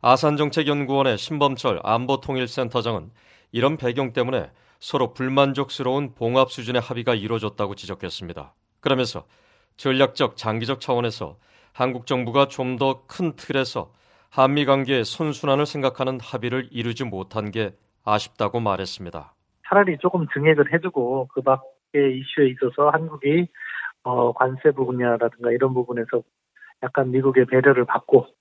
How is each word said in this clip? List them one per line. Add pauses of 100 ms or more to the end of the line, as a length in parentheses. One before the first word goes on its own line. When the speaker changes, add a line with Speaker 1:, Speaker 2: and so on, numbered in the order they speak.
Speaker 1:
아산정책연구원의
신범철
안보통일센터장은 (420)
이런
배경
때문에 (280)
서로
불만족스러운
봉합
수준의
합의가
이루어졌다고
지적했습니다. (260)
그러면서 (500)
전략적
장기적
차원에서 (360)
한국
정부가
좀
더
큰
틀에서 (380)
한미
관계의
선순환을
생각하는
합의를
이루지
못한
게 (320)
아쉽다고
말했습니다. (340)
Speaker 2:
차라리
조금
증액을
해주고
그
밖의
이슈에
있어서
한국이, (560)
어,
관세
부분이라든가
이런
부분에서 (640)
약간
미국의
배려를
받고 (140)